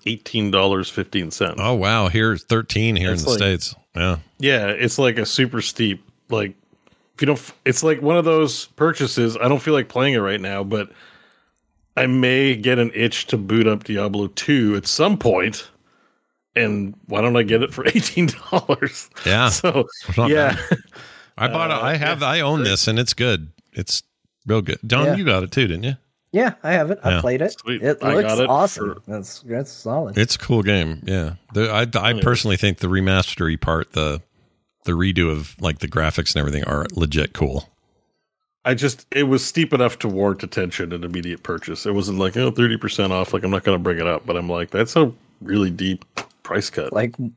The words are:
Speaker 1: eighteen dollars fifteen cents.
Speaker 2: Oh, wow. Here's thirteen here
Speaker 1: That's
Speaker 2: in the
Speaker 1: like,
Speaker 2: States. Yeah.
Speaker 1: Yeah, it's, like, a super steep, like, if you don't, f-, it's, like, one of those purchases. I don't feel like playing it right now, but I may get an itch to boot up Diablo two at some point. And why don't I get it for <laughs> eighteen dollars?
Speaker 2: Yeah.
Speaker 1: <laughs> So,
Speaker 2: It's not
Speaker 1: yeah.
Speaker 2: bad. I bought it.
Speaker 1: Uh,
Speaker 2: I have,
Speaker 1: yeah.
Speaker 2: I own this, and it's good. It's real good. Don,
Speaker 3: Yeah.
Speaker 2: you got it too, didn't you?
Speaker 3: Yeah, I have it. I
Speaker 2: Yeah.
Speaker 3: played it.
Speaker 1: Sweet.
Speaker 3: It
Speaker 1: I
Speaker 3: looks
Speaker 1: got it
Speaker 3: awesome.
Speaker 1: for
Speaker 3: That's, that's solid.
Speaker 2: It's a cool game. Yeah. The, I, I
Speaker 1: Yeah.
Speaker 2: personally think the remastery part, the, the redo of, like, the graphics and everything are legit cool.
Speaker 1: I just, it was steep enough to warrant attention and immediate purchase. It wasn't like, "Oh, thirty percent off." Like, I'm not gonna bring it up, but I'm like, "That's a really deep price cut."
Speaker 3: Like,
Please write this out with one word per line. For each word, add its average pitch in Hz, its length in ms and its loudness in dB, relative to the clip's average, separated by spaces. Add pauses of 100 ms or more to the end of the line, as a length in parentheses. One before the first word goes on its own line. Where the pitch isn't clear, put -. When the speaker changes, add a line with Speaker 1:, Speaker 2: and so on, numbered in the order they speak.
Speaker 1:
eighteen 107 460 -2
dollars 95 380 2
fifteen - 420 -4
cents. 90 280 -2
Speaker 2:
Oh, 113 160 0
wow. 104 340 2
Here's 110 340 0
thirteen 113 520 0
here 90 140 0
Speaker 1:
That's 87 120 -2
Speaker 2:
in 73 40 -6
the 135 60 2
Speaker 1:
like, 113 80 2
Speaker 2:
States. 95 360 -2 (200)
Yeah. 87 220 0 (220)
Speaker 1:
Yeah, 131 280 2
it's, 107 320 -2
like, 120 180 2
a 107 80 0
super 123 360 0
steep, 104 420 -2 (260)
like, 101 260 -4 (600)
if - 60 -14
you 139 40 2
don't, 139 120 2
f-, - 160 -14 (120)
it's, 139 180 2
like, 156 180 2
one 156 160 4
of 165 80 4
those 156 400 2 (120)
purchases. 131 600 0
I 117 100 2
don't 135 140 4
feel 156 120 0
like 135 160 2
playing 135 240 0
it 117 60 2
right 98 220 0
now, 98 220 -4
but 101 280 -4 (1040)
I 131 100 4
may 127 480 4
get 123 240 2
an 117 140 2
itch 113 340 -2
to 123 100 2
boot 107 300 2
up 107 160 0
Diablo 101 440 -2
two 113 500 2
at 98 100 -6
some 190 300 2
point. 98 520 0 (840)
And 104 420 -2 (100)
why - 160 -2
don't 120 160 4
I 117 60 6
get 113 200 4
it - 100 -2
for 131 140 -4
<laughs> - 80 2
eighteen 175 340 2 (220)
dollars? - 580 -2 (160)
Speaker 2:
Yeah. 110 240 4
Speaker 1:
<laughs> - 20 2
So, 139 360 0 (220)
Speaker 2:
It's - 80 -4
not 117 120 4
Speaker 1:
yeah. 143 260 4 (140)
Speaker 2:
bad. - 100 2 (580)
I 120 100 0
bought 160 240 -2
it. 143 60 0
Speaker 1:
Uh, 110 40 -4
Speaker 2:
I 139 140 0
have, 151 260 -2
Speaker 1:
yeah. 139 60 0
Speaker 2:
I 156 140 0
own 147 240 0
this, 98 240 0
and 113 100 2
it's 123 140 0
good. 90 380 -2 (200)
It's - 320 -6 (420)
real 107 160 2
good. - 240 -4
Don, 123 200 0
Speaker 3:
Yeah. 143 100 2
Speaker 2:
you 196 80 -2
got 95 200 2
it 92 80 -6
too, 131 160 2
didn't 90 180 -4
you? 135 100 -4 (380)
Speaker 3:
Yeah, 220 280 2
I 160 120 -2
have 165 180 2
it. 202 120 -4
I 92 80 2
Speaker 2:
Yeah. 85 100 2
Speaker 3:
played 127 200 0
it. 196 160 -2
Speaker 1:
Sweet. 117 240 -6
Speaker 3:
It 147 200 0
Speaker 1:
I 110 140 0
Speaker 3:
looks 202 120 2
Speaker 1:
got 110 160 2
it 120 60 2
Speaker 3:
awesome. 107 460 0
Speaker 1:
for 98 120 -18
Speaker 3:
That's, 101 340 -12
that's 127 300 -8
solid. 117 460 -6
Speaker 2:
It's 117 180 0
a - 40 -4
cool 113 220 0
game. 85 440 0
Yeah. 90 300 -2 (180)
The, 107 180 0
I, 113 160 0 (100)
I 104 180 2
Speaker 1:
Yeah. 101 60 -4
Speaker 2:
personally 113 360 2
think 98 220 0
the 95 80 -2
remastery 92 720 0
part, 82 340 -2
the, 78 280 -2 (600)
the 87 80 -2
redo 87 400 2
of, 76 300 -8
like, 78 180 -2
the 73 80 -6
graphics 78 480 -2
and 78 60 0
everything 71 240 -2
are 73 280 -2
legit 76 400 0
cool. 69 360 -4 (960)
Speaker 1:
I 127 80 2
just, 123 380 -2
it 143 120 0
was 131 200 2
steep - 300 0
enough 123 260 2
to 113 100 -4
warrant 98 340 0
attention 90 480 -6
and 87 140 -8
immediate 85 380 -8
purchase. 85 420 -8
It 104 100 0
wasn't 95 240 0
like, 95 180 0
"Oh, 127 140 2
thirty 117 260 2
percent 98 360 -2
off." 92 200 -2
Like, 92 100 -2
I'm 92 80 0
not 95 120 0
gonna 95 160 2
bring 87 200 -2
it 82 60 -2
up, 82 200 -2
but 87 120 -2
I'm 87 120 -6
like, 85 200 -4
"That's 113 260 -2
a 151 160 4 (300)
really 98 300 0
deep 92 340 -4 (380)
price - 260 -4
cut." - 240 -6
Speaker 3:
Like, 117 220 -2 (220)